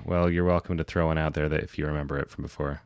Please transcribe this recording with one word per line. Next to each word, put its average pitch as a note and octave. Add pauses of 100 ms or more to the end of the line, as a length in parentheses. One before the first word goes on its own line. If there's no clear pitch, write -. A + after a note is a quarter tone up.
well, F2
you're F2
welcome F2
to E2
throw E2
one D#2+
out D#2
there D2+
that D#2
if -
you D#2
remember D2
it C#2
from -
before. C#2+